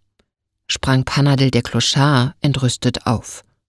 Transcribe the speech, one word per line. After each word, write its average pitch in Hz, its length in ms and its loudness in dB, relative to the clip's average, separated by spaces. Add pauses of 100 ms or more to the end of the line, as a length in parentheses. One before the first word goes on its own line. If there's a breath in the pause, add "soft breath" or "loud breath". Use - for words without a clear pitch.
(640)
sprang 131 380 0
Panadel 139 460 2
der 120 120 2
Kloschar 135 800 0
entrüstet - 680 -2
auf. - 380 -4 (240)